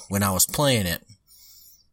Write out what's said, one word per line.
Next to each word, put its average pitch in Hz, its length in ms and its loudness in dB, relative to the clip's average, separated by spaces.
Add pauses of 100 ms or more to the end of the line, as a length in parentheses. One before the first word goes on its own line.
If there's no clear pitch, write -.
when 98 140 0
I 101 100 2
was 90 140 2
playing 127 400 0
it, 85 180 -6 (880)